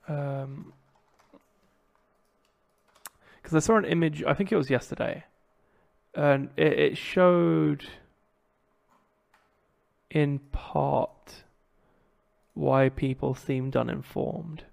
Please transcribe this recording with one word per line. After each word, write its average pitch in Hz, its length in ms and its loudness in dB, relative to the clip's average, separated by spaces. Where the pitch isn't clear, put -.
Um, 139 640 -8
'cause - 120 -2
I 156 40 6
saw 220 180 2
an 202 80 2
image, 156 380 0
I 151 100 2
think 190 180 -2
it 220 60 2
was 143 120 0
yesterday, 120 540 -4
and 139 440 2
it, 156 160 4
it 151 240 2
showed 165 880 2
in 143 300 0
part - 920 -4
why 135 360 2
people 135 460 -4
seemed 131 420 -4
uninformed. - 960 -6